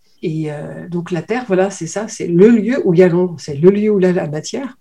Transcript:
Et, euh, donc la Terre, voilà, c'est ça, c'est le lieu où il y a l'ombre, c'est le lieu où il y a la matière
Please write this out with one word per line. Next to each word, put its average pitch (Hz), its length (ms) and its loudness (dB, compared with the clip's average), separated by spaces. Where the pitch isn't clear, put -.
Et, 156 280 -6
euh, 156 360 -12
donc 175 240 -8
la 170 100 -4
Terre, 240 260 -6
voilà, 190 220 2
c'est 196 180 -10
ça, 208 200 -8
c'est - 200 -8
le 175 220 6
lieu 233 360 2
où 180 80 2
il 165 60 4
y 185 40 8
a 180 60 6
l'ombre, 175 300 0
c'est 147 160 -10
le 156 140 6
lieu 208 220 2
où 202 80 2
il 180 40 4
y 185 40 4
a 180 60 2
la 170 140 -2
matière 156 540 -8